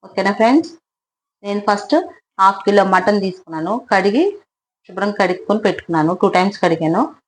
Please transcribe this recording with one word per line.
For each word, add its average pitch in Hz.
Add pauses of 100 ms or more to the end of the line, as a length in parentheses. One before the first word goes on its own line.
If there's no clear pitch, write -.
ఓకేనా 196
ఫ్రెండ్స్? 254 (720)
నేను 202
ఫస్ట్ 208 (480)
హాఫ్ 190
కిలో 202 (100)
మటన్ 202
తీసుకున్నాను, 170 (160)
కడిగి 202 (600)
శుభ్రం 196
కడుక్కొని 190
పెట్టుకున్నాను, 165
టూ 185
టైమ్స్ 190
కడిగాను. 165 (260)